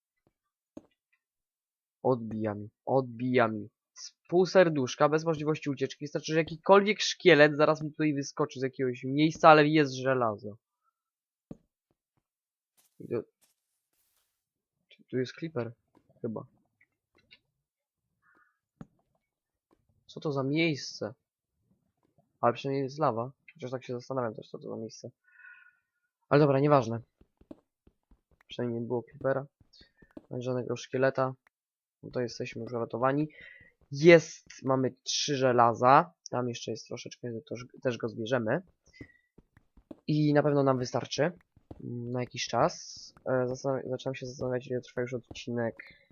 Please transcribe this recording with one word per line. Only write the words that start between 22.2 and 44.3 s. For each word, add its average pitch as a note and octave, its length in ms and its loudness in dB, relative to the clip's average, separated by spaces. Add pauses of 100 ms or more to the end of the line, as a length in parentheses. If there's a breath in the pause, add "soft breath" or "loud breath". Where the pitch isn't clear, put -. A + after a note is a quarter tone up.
Ale A#2+ 120 2
przynajmniej C#3 320 -6
jest C#3 140 -12
lawa. C3 340 -2 (220)
Chociaż B2+ 160 -12
tak B2+ 140 -10
się B2+ 80 -10
zastanawiam B2 420 -6
też, - 140 -18
co - 100 -16
to A#2+ 100 -14
za G#2+ 80 -10
miejsce. A2 340 -14 (1160 soft breath)
Ale C#3+ 120 6
dobra, C#3 200 4
nieważne. B2+ 400 2 (1500)
Przynajmniej A#2+ 320 -6
nie A#2 60 -8
było A#2 160 -4
creepera. C3+ 440 -4 (840 soft breath)
Ani B2+ 120 -8
żadnego B2 340 -4
szkieleta. C3 580 -2 (680)
No - 80 -14
to B2+ 100 -6
jesteśmy A#2+ 420 -8
już A2+ 100 -12
uratowani. B2 560 -2 (640 loud breath)
Jest! D#3+ 540 6 (160)
Mamy C3 400 0
trzy - 340 -4
żelaza. B2+ 760 4 (180)
Tam B2 180 -4
jeszcze A#2 220 -8
jest A2+ 160 -10
troszeczkę, - 460 -12
to A2+ 80 -8
też, A#2+ 260 -14 (160)
też A#2+ 160 -2
go A#2 100 -6
zbierzemy. A#2 540 -2 (1400 loud breath)
I D3+ 280 2
na D3 80 4
pewno C#3+ 200 2
nam C3 160 2
wystarczy. C3 540 -4 (520)
Mm, A#2+ 280 -10
na B2 80 -6
jakiś A#2+ 260 -10
czas. - 580 -2 (220)
E, B2+ 220 0
zastanawia-, C3 400 -6
zaczynam B2+ 260 -6
się C3 120 -12
zastanawiać, B2+ 400 -6